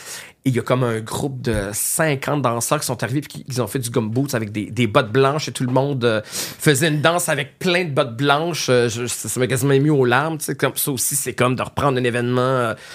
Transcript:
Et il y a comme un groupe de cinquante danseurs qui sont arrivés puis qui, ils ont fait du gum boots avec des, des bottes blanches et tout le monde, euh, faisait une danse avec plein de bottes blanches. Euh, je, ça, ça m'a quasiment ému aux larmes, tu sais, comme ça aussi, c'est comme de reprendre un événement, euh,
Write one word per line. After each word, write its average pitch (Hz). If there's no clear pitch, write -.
Et 135
il 123
y 117
a -
comme 127
un 113
groupe 127
de 107
cinquante 143
danseurs 120
qui -
sont 131
arrivés 123
puis -
qui, -
ils 123
ont 113
fait 135
du 117
gum 113
boots 135
avec 110
des, 107
des 117
bottes 107
blanches 139
et 120
tout 131
le 123
monde, 135
euh, 110
faisait -
une 151
danse 170
avec 143
plein 180
de 160
bottes 131
blanches. 143
Euh, 120
je, 117
ça, -
ça 120
m'a 123
quasiment 135
ému 139
aux 139
larmes, 143
tu -
sais, 151
comme 135
ça -
aussi, 131
c'est 120
comme 123
de 113
reprendre 131
un 127
événement, 123
euh, 123